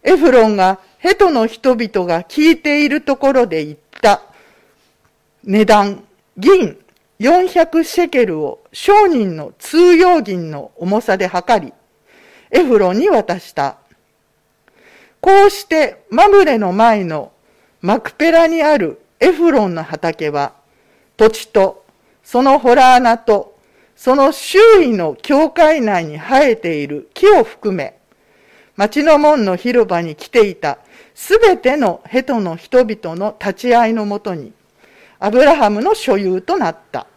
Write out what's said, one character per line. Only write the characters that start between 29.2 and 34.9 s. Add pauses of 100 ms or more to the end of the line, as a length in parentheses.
の
広
場
に
来
て
い
た (360)
す
べ
て
の
ヘ
ト
の
人
々
の
立
ち
会
い
の
も
と
に、 (640)